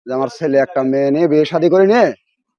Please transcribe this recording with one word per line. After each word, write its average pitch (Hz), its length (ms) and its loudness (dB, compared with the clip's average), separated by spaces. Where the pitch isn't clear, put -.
যে 123 80 -10
আমার 131 140 -4
ছেলে 139 300 -2
একটা 135 240 0
মেয়ে 139 280 -2
নিয়ে 160 180 0
বিয়ে 151 160 2
শাদী 170 260 0
করে 190 160 4
নিয়ে 214 200 2